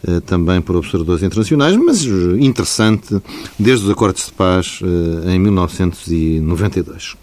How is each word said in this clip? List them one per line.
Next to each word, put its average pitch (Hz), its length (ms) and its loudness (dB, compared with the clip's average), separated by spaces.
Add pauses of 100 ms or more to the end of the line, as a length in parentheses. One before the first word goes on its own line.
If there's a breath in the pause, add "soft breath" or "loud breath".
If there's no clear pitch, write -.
eh, 87 140 2
também 90 400 0
por 87 160 -2
observadores 85 480 0
internacionais, 143 540 2
mas, 262 280 2
eh, 123 40 -4 (320)
interessante 110 800 0 (360 loud breath)
desde 110 280 2
os 101 60 2
acordos 101 340 0
de - 80 -18
paz, 92 500 0
eh, 85 500 -2
em 92 60 2
mil 101 140 4
novecentos 90 540 -2
e 80 340 0
noventa 87 380 -2
e 82 40 -2
dois. - 380 -12